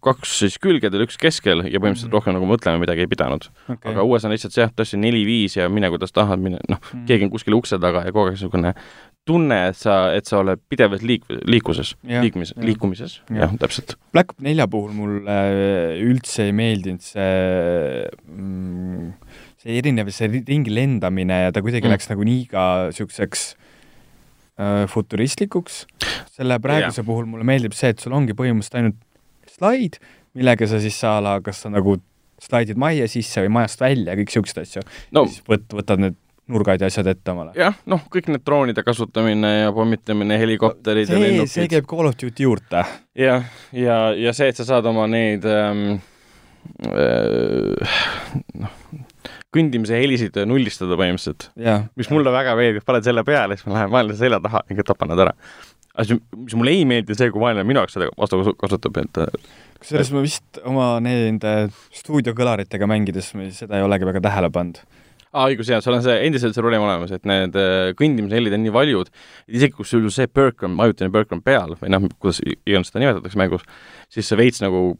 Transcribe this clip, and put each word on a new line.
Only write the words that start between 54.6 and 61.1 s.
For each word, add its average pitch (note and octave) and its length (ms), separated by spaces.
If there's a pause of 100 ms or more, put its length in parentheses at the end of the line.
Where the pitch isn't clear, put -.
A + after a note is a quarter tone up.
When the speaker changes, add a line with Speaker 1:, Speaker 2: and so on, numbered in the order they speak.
Speaker 1:
ja G2 140
tapan D#2+ 300
nad F2 60
ära. F#2 140 (600)
Aga G#2 140
see, A#2 80 (160)
mis A2+ 240
mulle A#2+ 160
ei F#3 120
meeldi, A#2 280
see, A#2+ 160
kui G#2 120
vaenlane A2 280
minu C3+ 100
jaoks F#2 140
seda F2+ 140 (100)
vastu G2 220
kasu-, G2 180
kasutab, - 400
et, - 200
äh, - 420 (180)
Speaker 2:
Kusjuures C#3+ 340
ma C#3 120
vist - 400
oma C3 220 (140)
nende A2 520 (420)